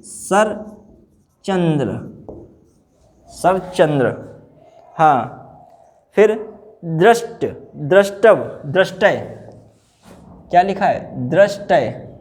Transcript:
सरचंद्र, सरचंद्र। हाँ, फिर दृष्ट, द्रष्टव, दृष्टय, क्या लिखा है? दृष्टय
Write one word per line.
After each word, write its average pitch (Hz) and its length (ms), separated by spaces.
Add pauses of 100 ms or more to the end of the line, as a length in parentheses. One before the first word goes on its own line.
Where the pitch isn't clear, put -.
सरचंद्र, - 1040 (2250)
सरचंद्र। 160 880 (880)
हाँ, 135 440 (720)
फिर 214 420 (280)
दृष्ट, 170 640 (300)
द्रष्टव, 185 600 (300)
दृष्टय, 165 680 (1120)
क्या 175 120
लिखा 196 240
है? 131 420
दृष्टय 156 800 (120)